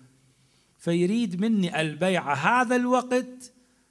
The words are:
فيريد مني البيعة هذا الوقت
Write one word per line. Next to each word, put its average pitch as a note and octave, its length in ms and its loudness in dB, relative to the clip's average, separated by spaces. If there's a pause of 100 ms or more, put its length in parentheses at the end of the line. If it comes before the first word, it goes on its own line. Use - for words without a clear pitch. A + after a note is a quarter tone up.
(760)
فيريد F3+ 640 0
مني G3 400 0
البيعة D#3 520 0
هذا A3+ 420 2
الوقت B3 760 -2 (380)